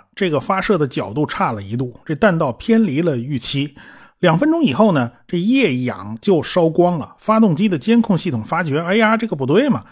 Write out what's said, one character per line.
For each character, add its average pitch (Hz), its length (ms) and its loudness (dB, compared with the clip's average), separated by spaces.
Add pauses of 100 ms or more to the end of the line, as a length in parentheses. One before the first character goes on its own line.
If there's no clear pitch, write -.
(140)
这 185 160 -2
个 147 120 -2
发 190 180 -2
射 190 180 0
的 151 80 2
角 123 280 -6
度 147 120 0
差 151 280 -4
了 101 100 -8
一 101 140 -6
度， 123 280 -6
这 160 100 -6
弹 165 220 2
道 151 140 0
偏 226 340 2
离 147 160 -2
了 165 140 0
预 127 240 -4
期。 143 340 -4 (460)
两 165 180 4
分 302 140 2
钟 330 100 0
以 180 120 2
后 208 180 4
呢， 127 180 0 (160)
这 175 140 -4
液 185 440 0
氧 110 380 -8
就 180 220 2
烧 165 260 0
光 175 280 2
了， 113 200 -10
发 220 220 0
动 208 160 4
机 202 140 0
的 175 80 0
监 226 240 2
控 196 160 2
系 175 120 -4
统 117 140 -4
发 165 180 -4
觉， 151 200 -2
哎 175 140 -2
呀， 220 200 2
这 226 100 -4
个 220 120 -6
不 135 80 -4
对 208 240 4
嘛， 147 220 -2